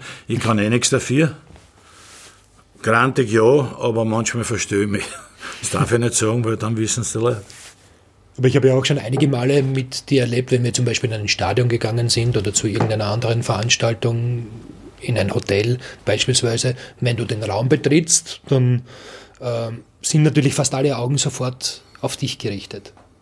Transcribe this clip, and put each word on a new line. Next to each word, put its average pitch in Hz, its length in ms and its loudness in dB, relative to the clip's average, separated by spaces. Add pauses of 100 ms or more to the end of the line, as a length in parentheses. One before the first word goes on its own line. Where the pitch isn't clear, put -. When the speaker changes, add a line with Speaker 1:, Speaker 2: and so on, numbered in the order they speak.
(280)
Speaker 1:
Ich 120 120 -2
kann 110 200 2
eh 104 100 2
nichts 117 220 2
dafür. 139 440 2 (1500)
Grantig, 117 480 2
ja, 110 100 4
aber 120 640 2
manchmal 110 380 -2
verstehe 101 400 -2
ich 104 60 0
mich. - 160 -4 (560)
Das - 100 -6
darf 120 200 0
ich 117 80 4
nicht 120 140 0
sagen, 113 320 0
weil 113 120 0
dann 110 200 -2
wissen's 110 360 -2
die 113 60 -4
Leute. 113 240 0 (960)
Speaker 2:
Aber 127 100 2
ich 127 80 4
habe 131 120 4
ja 131 80 6
auch 131 100 2
schon 143 120 0
einige 131 300 0
Male 135 360 2
mit 131 460 -4
dir 135 120 4
erlebt, 120 300 -2
wenn 123 120 4
wir 120 100 0
zum 123 120 0
Beispiel 113 260 0
in 107 100 -6
ein 104 60 -4
Stadion 113 420 2
gegangen 117 400 0
sind 120 260 2
oder 104 180 -2
zu - 140 0
irgendeiner 107 380 0
anderen 117 380 0
Veranstaltung, 117 1040 -2 (540)
in 120 160 -2
ein 98 180 0
Hotel 110 420 0 (260)
beispielsweise, 120 720 0 (240)
wenn 120 180 0
du 117 80 -4
den 110 180 -4
Raum 107 260 -2
betrittst, 151 800 2
dann, 123 340 2 (580)
ähm, 117 440 -8 (180)
sind 151 220 4
natürlich 151 320 4
fast - 180 0
alle 139 240 2
Augen 127 200 -2
sofort - 640 -4 (200)
auf 127 160 -4
dich 127 220 -6
gerichtet. 101 540 -10 (280)